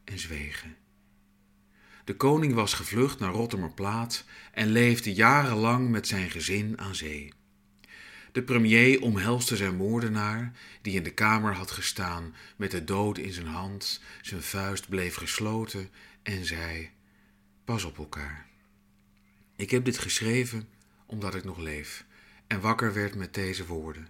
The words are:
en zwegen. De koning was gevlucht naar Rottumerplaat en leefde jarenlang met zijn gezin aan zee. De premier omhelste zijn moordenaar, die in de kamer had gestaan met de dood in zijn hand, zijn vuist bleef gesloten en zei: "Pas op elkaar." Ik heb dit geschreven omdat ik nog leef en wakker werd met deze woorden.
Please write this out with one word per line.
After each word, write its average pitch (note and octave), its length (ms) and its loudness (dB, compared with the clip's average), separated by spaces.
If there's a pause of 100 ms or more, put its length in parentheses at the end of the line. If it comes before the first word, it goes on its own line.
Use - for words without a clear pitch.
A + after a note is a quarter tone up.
en G2 140 -10
zwegen. D#2 580 -10 (1300)
De - 120 -6
koning C#3+ 380 4
was A2 200 2
gevlucht A#2+ 440 0
naar F#2+ 140 0
Rottumerplaat G#2+ 920 -4 (280)
en G#2+ 160 2
leefde A#2 460 6
jarenlang A#2+ 760 6
met G#2+ 160 0
zijn F#2 240 -2
gezin G2+ 480 -2
aan F#2+ 160 -6
zee. D2+ 380 -8 (1000)
De B2+ 100 0
premier A#2+ 580 8
omhelste A2+ 560 2
zijn F#2+ 200 0
moordenaar, A2 760 0 (300)
die G2 120 -4
in F#2 80 0
de - 120 -8
kamer G#2+ 400 4
had F#2 160 -6
gestaan F2 640 -4 (220)
met G2 140 -4
de F2 140 -4
dood G2 340 0
in F#2+ 140 -6
zijn F2 140 -8
hand, F#2+ 560 -6 (200)
zijn F2+ 200 -8
vuist G2 460 -4
bleef F2+ 260 -2
gesloten G#2+ 760 -4 (320)
en F#2+ 220 -6
zei: E2 460 -6 (760)
"Pas A2 200 -4
op D2+ 140 -10
elkaar." D2+ 480 -12 (1080)
Ik G2+ 140 -6
heb B2 140 4
dit B2 140 0
geschreven A2+ 680 -2 (380)
omdat G2+ 280 -6
ik F2+ 100 -6
nog F2+ 140 -10
leef D2+ 460 -8 (420)
en G#2 140 -2
wakker A2 320 2
werd G#2 220 -2
met F#2+ 200 -8
deze F#2 320 -4
woorden. D#2+ 440 -8